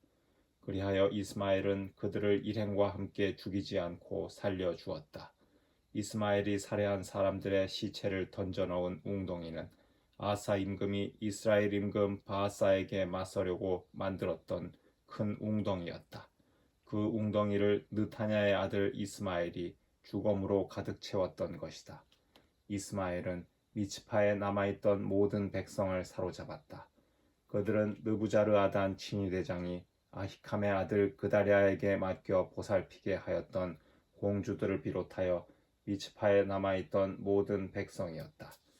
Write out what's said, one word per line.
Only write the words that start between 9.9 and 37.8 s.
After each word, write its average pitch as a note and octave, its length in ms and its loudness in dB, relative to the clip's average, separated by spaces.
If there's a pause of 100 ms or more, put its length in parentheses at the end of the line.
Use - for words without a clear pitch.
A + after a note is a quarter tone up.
아사 G2+ 380 0
임금이 G2+ 640 -2
이스라엘 G#2 540 2
임금 G2+ 500 0
바아사에게 G2 800 2
맞서려고 F#2 840 -2
만들었던 F2+ 800 -4 (340)
큰 G#2 360 -4
웅덩이였다. F#2+ 880 -4 (560)
그 G#2+ 120 -4
웅덩이를 G#2 920 2
느타냐의 G#2 640 2
아들 G2 420 0
이스마엘이 F2+ 800 -4 (280)
죽음으로 G2 640 0
가득 F#2+ 320 -8
채웠던 F2 560 -2
것이다. - 480 -14 (640)
이스마엘은 F2+ 760 -4 (280)
미츠파에 G#2 640 2
남아있던 G2+ 680 2
모든 G2+ 480 2
백성을 F#2+ 540 -2
사로잡았다. - 840 -8 (600)
그들은 G#2 560 0
느부자르아단 G#2 920 2
친위대장이 F2+ 880 -4 (280)
아히캄의 G2+ 600 -2
아들 G2 460 2
그다랴에게 G2 800 4
맡겨 F#2 520 0
보살피게 F#2+ 640 -2
하였던 F2+ 600 -4 (420)
공주들을 G2+ 640 0
비롯하여 F2+ 640 -2 (400)
미츠파에 G2+ 580 2
남아있던 F#2+ 800 0
모든 G2 480 2
백성이었다. E2+ 800 -8 (260)